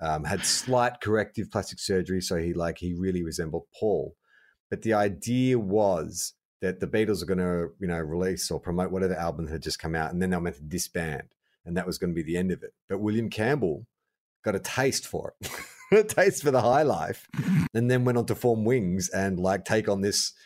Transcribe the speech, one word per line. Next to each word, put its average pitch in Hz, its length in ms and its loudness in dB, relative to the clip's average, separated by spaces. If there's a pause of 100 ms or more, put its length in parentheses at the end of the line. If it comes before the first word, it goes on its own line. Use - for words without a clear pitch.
um, 78 240 -2
had 87 220 -2
slight 123 560 0
corrective 107 480 -2
plastic - 280 -4
surgery. 92 440 0
So 90 140 -2
he, 85 180 0
like, 82 240 -2
he 90 160 -4
really 90 280 -2
resembled 80 440 -6 (120)
Paul. 92 380 0 (540)
But 104 100 -6
the 110 140 0
idea 120 640 2
was 95 760 0 (300)
that 92 180 -4
the 98 80 -2
Beatles 104 340 2
are 85 40 -6
gonna, 90 400 0 (120)
you 95 100 -4
know, 85 120 -2
release 87 500 -2
or 78 100 -2
promote 90 320 -2
whatever 92 220 0
album 82 340 -4
had 78 140 -6
just - 160 -6
come 80 160 -6
out, 80 160 -2
and 87 120 0
then 92 80 2
they 92 80 2
were 82 40 -2
meant 85 140 -4
to 73 60 -18
disband, 80 720 -6 (320)
and 87 100 -4
that 87 100 -2
was 87 120 -4
gonna 87 160 -2
be 82 80 -2
the 82 160 -2
end 92 120 0
of 85 120 -4
it. - 100 -14 (160)
But 98 120 -4
William 107 280 0
Campbell 113 580 -2 (560)
got 101 140 0
a 92 40 -2
taste - 460 -2
for - 340 -8
it, - 100 -10
<laughs> - 420 -6
a 214 100 8
taste 196 400 2
for 147 80 4
the 127 120 4
high 127 200 6
life, 95 460 0 (460)
and 120 160 4
then 123 140 4
went 123 140 4
on 117 80 2
to 113 80 0
form 113 300 2
Wings 95 460 2
and, 95 280 0
like, 95 260 0
take 110 240 2
on 98 120 2
this, 98 320 0 (140)